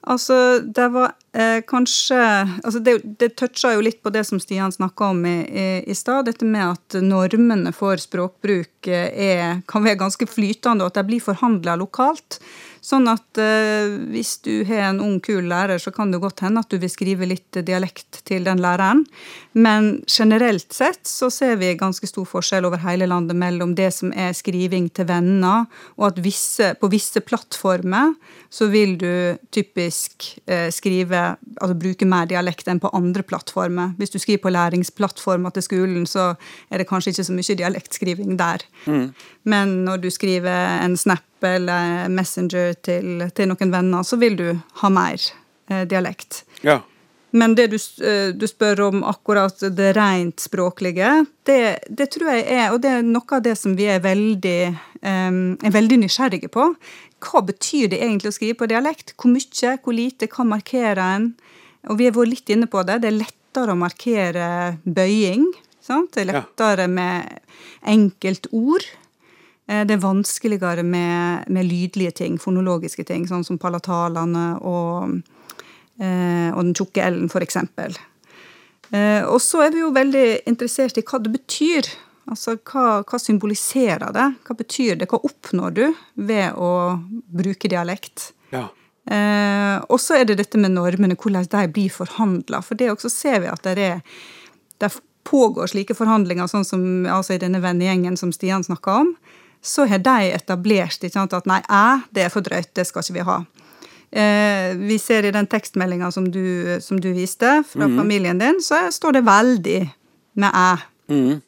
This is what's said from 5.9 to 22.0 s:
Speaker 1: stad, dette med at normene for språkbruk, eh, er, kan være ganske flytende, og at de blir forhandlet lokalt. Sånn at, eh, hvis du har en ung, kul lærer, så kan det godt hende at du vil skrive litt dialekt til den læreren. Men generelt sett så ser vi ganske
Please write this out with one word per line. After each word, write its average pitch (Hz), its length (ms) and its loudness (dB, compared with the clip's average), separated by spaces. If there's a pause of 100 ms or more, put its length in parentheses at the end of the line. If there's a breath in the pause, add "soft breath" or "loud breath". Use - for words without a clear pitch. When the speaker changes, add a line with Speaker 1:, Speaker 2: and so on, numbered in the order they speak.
Speaker 1:
stad, 254 320 -2
dette 233 200 -4
med 220 160 0 (100)
at 185 320 -6
normene 190 720 2
for 196 240 0
språkbruk, 180 920 -4
eh, 180 240 -2
er, 180 560 0
kan 208 160 -2
være 214 140 4
ganske 196 280 -2
flytende, 214 580 0
og 180 120 -2
at 202 80 0
de - 0 -
blir 220 180 -2
forhandlet 180 560 0
lokalt. 254 600 -2 (420 loud breath)
Sånn 262 300 2
at, - 260 -4
eh, 214 520 2 (180)
hvis 226 340 -6
du 214 220 -2
har 202 300 0
en 196 80 -2
ung, 202 180 0
kul 190 240 -2
lærer, 180 340 0
så 190 160 -6
kan 208 180 -2
det 175 100 -2
godt 190 180 -6
hende 226 200 0
at 220 100 -6
du 196 80 -2
vil 180 120 -2
skrive 185 380 -2
litt 185 240 -6
dialekt 185 720 -6
til 185 220 -4
den 185 140 2
læreren. 190 440 4 (500 loud breath)
Men 214 540 4
generelt 214 640 4
sett - 320 0
så - 260 -4
ser 247 280 0
vi 180 180 0
ganske 190 320 -4